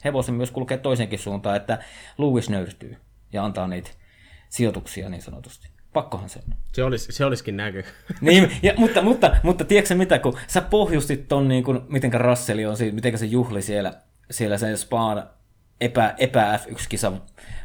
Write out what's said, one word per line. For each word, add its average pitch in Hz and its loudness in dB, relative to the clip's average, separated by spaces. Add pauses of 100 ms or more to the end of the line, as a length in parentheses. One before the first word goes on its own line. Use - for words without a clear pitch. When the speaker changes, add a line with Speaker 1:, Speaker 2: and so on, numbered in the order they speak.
Speaker 1:
hevosen 131 -2
myös 123 -4
kulkea 127 -4
toisenkin 117 -2
suuntaan, 101 -4
että 110 -2 (400)
Lewis 135 0
nöyrtyy 95 -6 (360)
ja 101 -2
antaa 92 -4
niitä 90 -8 (600)
sijoituksia 95 -4
niin 90 -10
sanotusti. - -18 (240)
Pakkohan 95 -4
se - -16
on. - -6 (200)
Speaker 2:
Se 127 -2
olis-, 127 -2
se 139 0
olisikin 117 -4
näky. 101 -6 (200)
<laughs> - -10
Speaker 1:
Niin, 170 8 (120)
ja, 202 6
mutta, 220 4
mutta, 208 4
mutta 170 2
tiedätkö 196 4
mitä, 180 4
kun 123 -2 (100)
sä 180 2
pohjustit 170 0
ton, 139 2
niin 127 2
kun, 127 -2
mitenkä 131 0
Russell 117 2
on, 107 -4
si-, 110 0
mitenkä 110 -2
se 110 -2
juhli 117 0
siellä, 101 -2 (380)
siellä 104 -2
sen 110 -2
Spaan 110 -2 (520)
epä-, 120 0
epä 110 2
F - -16
yksi-kisan 101 -4 (440)